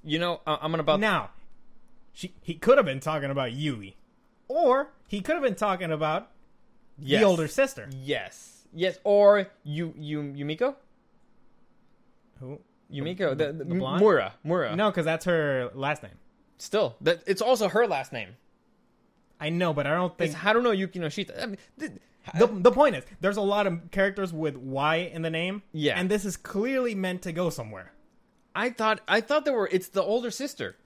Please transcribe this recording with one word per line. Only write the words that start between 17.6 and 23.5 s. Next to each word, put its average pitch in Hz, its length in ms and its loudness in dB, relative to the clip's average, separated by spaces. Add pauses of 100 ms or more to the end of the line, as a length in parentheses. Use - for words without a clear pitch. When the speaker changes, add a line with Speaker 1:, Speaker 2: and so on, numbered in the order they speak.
Speaker 1:
her 214 180 4
last 143 260 -4
name. 107 180 -8 (1080)
Speaker 2:
I 151 100 -4
know, 170 240 0
but 143 120 0
I 147 80 2
don't 180 220 -2
think 160 160 -2
Speaker 1:
It's 156 80 -10
Haruno 220 340 2
Yukinoshita. 185 680 -4
I 254 40 -6
mean, 196 120 -10 (200)
th-, 277 140 -10 (460)
Speaker 2:
The, 226 80 6
the 214 260 4
point 254 240 4
is, 127 80 -8 (160)
there's 196 160 0
a 214 60 -2
lot 202 240 2